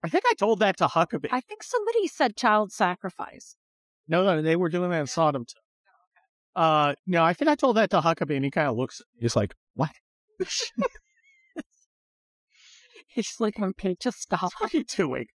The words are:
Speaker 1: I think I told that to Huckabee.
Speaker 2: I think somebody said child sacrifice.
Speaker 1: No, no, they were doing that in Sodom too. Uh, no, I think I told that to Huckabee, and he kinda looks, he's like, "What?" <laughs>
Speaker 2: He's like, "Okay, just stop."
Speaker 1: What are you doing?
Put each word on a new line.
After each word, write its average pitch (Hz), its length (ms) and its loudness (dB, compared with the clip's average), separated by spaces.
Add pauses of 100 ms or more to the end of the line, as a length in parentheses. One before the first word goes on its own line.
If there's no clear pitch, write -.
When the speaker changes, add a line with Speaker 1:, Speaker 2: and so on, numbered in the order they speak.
Speaker 1:
I 170 60 -8
think 330 200 0
I 453 60 4
told 214 260 2
that 196 180 2
to 165 100 2
Huckabee. - 420 0
Speaker 2:
I 247 100 -2
think 427 220 -16
somebody 440 460 -2
said 247 280 -2
child 214 360 2
sacrifice. - 840 -6 (520)
Speaker 1:
No, 175 160 2
no, 165 180 2
they 160 140 2
were 175 120 0
doing 180 220 -2
that 165 100 0
in 143 60 -4
Sodom 143 400 0
too. - 140 -20 (960)
Uh, 151 380 4 (120)
no, 170 180 2
I 170 100 4
think 294 160 0
I 294 40 4
told 254 220 2
that 214 140 2
to 185 100 4
Huckabee, 151 360 0
and 135 80 -2
he 139 60 0
kinda 147 220 0
looks, 120 280 -4 (180)
he's 117 180 0
like, 104 180 0 (200)
"What?" - 160 -2 (480)
<laughs> 370 80 -4 (2750)
Speaker 2:
He's - 260 -6
like, 214 200 -4
"Okay, 190 400 -4
just - 220 -6
stop." 190 360 -4
Speaker 1:
What - 140 -4
are 349 40 -2
you - 80 0
doing? 131 420 -4 (100)